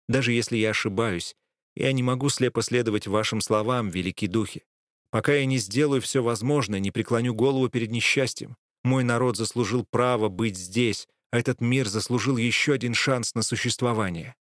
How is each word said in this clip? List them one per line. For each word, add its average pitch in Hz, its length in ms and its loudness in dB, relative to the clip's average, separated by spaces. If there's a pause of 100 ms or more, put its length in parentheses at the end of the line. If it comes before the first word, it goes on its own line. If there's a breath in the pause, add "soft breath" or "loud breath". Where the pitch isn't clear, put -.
даже 123 240 2
если 117 260 0
я 110 140 2
ошибаюсь, 104 640 -2 (400)
я 135 160 0
не 127 120 2
могу 127 260 0
слепо 120 320 0
следовать 110 460 0
вашим 107 340 0
словам, 110 480 0
великие 92 400 -4
духи. 104 340 -2 (460)
Пока 113 240 2
я 139 120 2
не 131 120 2
сделаю 123 440 0
всё - 200 0
возможное, 117 580 0
не 98 120 -2
преклоню 120 420 0
голову 127 360 2
перед 117 220 -4
несчастьем. 120 640 -2 (280)
Мой 131 200 2
народ 120 340 2
заслужил 113 520 -2
право 117 400 2
быть 98 280 -2
здесь, 98 500 -2 (240)
а 120 80 2
этот 127 200 -2
мир 123 280 2
заслужил 113 500 0
ещё 120 360 2
один 120 200 -2
шанс 127 420 0
на 113 60 0
существование». 110 920 -2 (200)